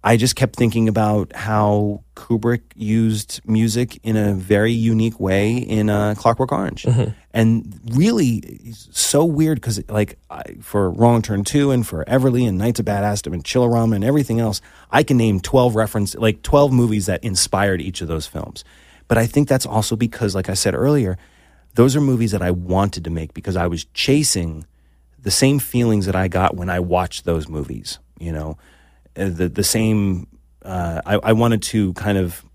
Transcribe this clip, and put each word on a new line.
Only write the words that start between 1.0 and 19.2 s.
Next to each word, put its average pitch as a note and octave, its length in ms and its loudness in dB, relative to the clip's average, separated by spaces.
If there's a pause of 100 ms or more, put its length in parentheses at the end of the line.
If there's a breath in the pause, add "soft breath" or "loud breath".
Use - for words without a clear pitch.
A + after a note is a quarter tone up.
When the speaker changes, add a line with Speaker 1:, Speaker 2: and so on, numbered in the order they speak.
Speaker 1:
how G#2 680 0 (120)
Kubrick A#2 460 -2 (120)
used A2 720 -2
music A2+ 560 0
in A2 140 -2
a G#2 180 0
very G2+ 380 2
unique A2+ 480 0
way G2+ 380 0
in, G#2+ 340 0
uh, G#2 260 0
Clockwork A#2+ 360 0
Orange. F3+ 300 -6
Speaker 2:
Mm-hmm. A#2 280 0 (220 loud breath)
Speaker 1:
And A2+ 460 0 (120)
really, D3+ 460 2
it's - 500 -14 (100)
so - 280 2
weird D#3 360 0
'cause, G#2 180 -4 (100)
like, G#2 280 -2 (140)
I, D2 100 -14 (200)
for G2+ 280 -2
Wrong A#2 320 4
Turn G2+ 220 -2
Two C#3+ 260 2
and B2 160 0
for E2 200 -8
Everly B2+ 420 2
and F#2+ 100 0
Nights A2+ 220 0
of G#2+ 80 -2
Badassdom G#2 460 -4
and E2+ 100 -8
Chillerama A#2 500 2
and G2+ 120 -2
everything B2+ 340 0
else, A2 220 -2 (280 loud breath)
I D3+ 140 4
can C3+ 140 2
name A2 240 4
twelve B2 340 2
reference, G#2+ 400 -2
like, A2 260 0
twelve C#3+ 300 4
movies A2 340 2
that F#2 180 -2
inspired F#2+ 580 -2
each E2+ 200 -8
of E2+ 60 -8
those D#2 180 -6
films. - 380 -12 (440 soft breath)
But A2+ 120 2
I A#2 80 2